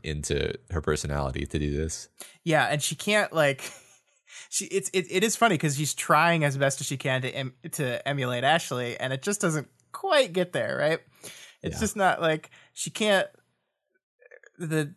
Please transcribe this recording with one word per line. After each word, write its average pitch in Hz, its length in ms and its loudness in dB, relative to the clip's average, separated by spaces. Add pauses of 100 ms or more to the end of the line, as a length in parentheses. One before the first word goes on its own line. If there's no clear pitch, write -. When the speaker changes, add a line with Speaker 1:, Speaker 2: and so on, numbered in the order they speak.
Speaker 1:
into 73 500 -2 (160)
her 80 100 -2
personality 71 680 -2
to 78 120 -4
do 73 180 -2
this. 80 320 -6 (360)
Speaker 2:
Yeah, 151 220 2
and 143 160 0
she - 120 -4
can't, 208 380 0
like, 143 280 2 (500)
<laughs> - 380 -20
she, - 180 -4
it's, - 260 -2
it, 185 180 0
it 185 140 2
is 226 100 2
funny 220 240 4
'cause 143 180 0
she's 147 180 -2
trying 165 500 4
as 135 120 2
best 139 240 2
as 147 60 -6
she 143 100 -4
can 131 260 0
to 127 120 -4
em-, 131 200 -6 (180)
to 123 360 -4
emulate 123 360 -2
Ashley, 131 540 0
and 127 140 -4
it 135 100 -4
just 202 180 -2
doesn't 156 280 0 (220)
quite 285 420 2
get 175 200 0
there, 131 260 -2
right? 156 220 2 (600)
It's 160 140 -6
Speaker 1:
Yeah. - 40 -6
Speaker 2:
just 214 160 -2
not, 190 240 4
like, 160 300 0 (220)
she - 180 -8
can't, 202 380 2 (1300)
the 156 380 -2